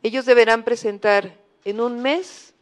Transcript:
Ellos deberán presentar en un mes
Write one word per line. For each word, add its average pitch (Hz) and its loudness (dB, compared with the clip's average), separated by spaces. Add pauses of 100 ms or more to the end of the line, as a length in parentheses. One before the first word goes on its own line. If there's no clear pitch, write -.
Ellos 240 -4
deberán 226 4
presentar 208 -2 (300)
en 202 -8
un 240 -4
mes 302 -6